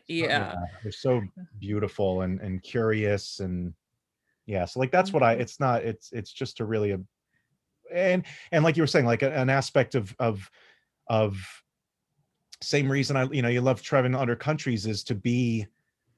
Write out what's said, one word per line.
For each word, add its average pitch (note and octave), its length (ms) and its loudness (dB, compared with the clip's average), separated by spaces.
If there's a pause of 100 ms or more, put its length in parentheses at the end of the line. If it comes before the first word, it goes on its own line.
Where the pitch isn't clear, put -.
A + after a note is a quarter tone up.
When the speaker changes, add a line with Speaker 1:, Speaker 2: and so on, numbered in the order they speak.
Speaker 1:
Yeah. D#3+ 420 0
Speaker 2:
yeah, - 40 -8 (280)
they're G#2 100 -8
so B2+ 300 0 (360)
beautiful G2+ 640 -2
and, F#2 200 -2
and F#2 200 -6
curious G#2+ 800 0
and, F2+ 340 -6 (720)
yeah, F#2+ 200 -2
so, B2 140 -6
like, C3+ 120 0
that's F#3+ 220 2
what C#3+ 100 4
I, A#2 100 6
Speaker 1:
Mm-hmm. B2 80 -2
Speaker 2:
it's - 180 -8
not, B2 240 2
it's, - 280 -8
it's - 200 -10
just - 280 -10
a A2+ 60 -4
really, G#2+ 260 0
a, F#2+ 80 -4 (920)
and, F3+ 320 2 (280)
and D#3 120 6
like E3 140 6
you E3 60 4
were C#3+ 40 2
saying, C#3 180 4
like, A#2 160 2
a, C#3 120 2
an C3 160 2
aspect C3+ 460 2
of, G#2 240 -2
of, G#2+ 300 -2 (580)
of G#2 540 -2 (1000)
same C#3+ 300 0
reason C#3 240 0
I, B2+ 160 2
you C3+ 100 0
know, A#2+ 60 2
you B2 140 2
love C3 200 2
traveling B2+ 300 2
to C3 80 0
other A#2+ 160 0
countries B2+ 500 -2
is G#2+ 180 -4
to A#2+ 120 -2
be A#2 500 0 (520)